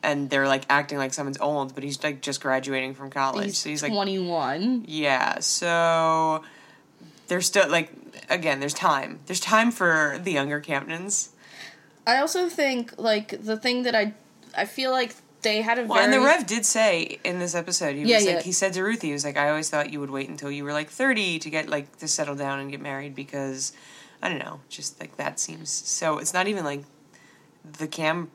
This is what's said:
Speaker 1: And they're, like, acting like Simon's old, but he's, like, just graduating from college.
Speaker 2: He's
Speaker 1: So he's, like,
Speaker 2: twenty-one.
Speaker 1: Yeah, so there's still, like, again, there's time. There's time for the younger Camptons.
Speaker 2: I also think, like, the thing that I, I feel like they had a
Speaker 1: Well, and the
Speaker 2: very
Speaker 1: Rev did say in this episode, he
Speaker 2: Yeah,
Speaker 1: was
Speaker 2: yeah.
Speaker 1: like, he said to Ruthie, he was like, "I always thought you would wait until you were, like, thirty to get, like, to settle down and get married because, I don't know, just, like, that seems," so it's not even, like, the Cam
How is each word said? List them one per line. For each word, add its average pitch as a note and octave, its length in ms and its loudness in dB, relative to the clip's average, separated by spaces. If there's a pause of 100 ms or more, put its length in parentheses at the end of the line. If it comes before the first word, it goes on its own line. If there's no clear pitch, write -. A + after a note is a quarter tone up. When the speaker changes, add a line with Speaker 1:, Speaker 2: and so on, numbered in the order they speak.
Speaker 1:
And C#3+ 300 0
they're, C#3 160 4
like, C3+ 240 2
acting C#3+ 260 4
like C3+ 160 -2
Simon's C#3 280 -6
old, C#3 340 0
but C3+ 80 -8
he's, C#3 220 -6
like, C#3+ 180 -2
just C#3 180 -4
graduating C3 540 -2
from C3+ 160 -14
college. C3+ 360 -2
Speaker 2:
He's G3+ 120 -4
Speaker 1:
So - 100 -4
he's, D3+ 140 -4
like, D3+ 100 -2
Speaker 2:
twenty-one. F#3+ 920 0
Speaker 1:
Yeah, D3+ 540 0
so D#3+ 1040 2 (840)
there's F3+ 200 0
still, F#3 220 6
like, E3 220 2 (400)
again, D#3+ 300 2
there's C#3+ 140 -2
time. D3 520 0
There's F3+ 140 -4
time A3 320 4
for D#3+ 500 2
the F3+ 80 -4
younger D3 300 0
Camptons. D#3+ 680 -4 (760)
Speaker 2:
I A#3+ 120 6
also E4+ 300 0
think, C4 480 -2
like, G#3+ 480 0
the A3 120 -2
thing B3 260 0
that A#3+ 140 0
I, G#3+ 180 2 (420)
I G3 100 0
feel C4 260 -2
like A#3+ 240 0 (260)
they G#3+ 200 2
had A#3 180 2
a A#3 60 -2
Speaker 1:
Well, A3 120 4
and A#3+ 140 6
the C4 80 6
Speaker 2:
very C4+ 160 8
Speaker 1:
Rev C4+ 100 -2
did A3 180 0
say G#3 600 2
in F3+ 160 -2
this F3 160 -2
episode, E3+ 400 -2
he D3 60 -4
Speaker 2:
Yeah, A3+ 160 6
Speaker 1:
was G3+ 60 4
Speaker 2:
yeah. F3+ 120 4
Speaker 1:
like, D#3+ 80 -2
he F#3 80 -4
said F#3+ 220 0
to F#3 100 -2
Ruthie, A3 240 -2
he D3 40 -2
was C#3+ 120 -4
like, C#3+ 120 -4
"I D3 140 2
always D3+ 180 0
thought D3 240 0
you D3+ 60 -6
would C#3 120 -6
wait C3+ 180 -6
until C#3+ 240 -8
you C#3+ 100 -6
were, C#3+ 100 -6
like, D3+ 180 -4
thirty G#3+ 500 0
to D#3 100 -10
get, D#3 180 -4
like, C#3+ 300 -4
to E3 80 -10
settle C#3+ 300 -2
down C#3 240 -4
and C#3 100 -10
get C#3 100 -10
married C#3 360 -8
because, C#3 560 -6 (500)
I - 60 -2
don't E3 100 -4
know, - 300 -10
just, - 320 -12
like, D#3 160 -16
that C#3+ 240 -6
seems," D#3+ 300 -8
so - 480 -2
it's - 140 -4
not F#3 140 2
even, G3+ 180 -2
like, C#3+ 180 -4 (960)
the D#3 100 -6
Cam D#3+ 460 -2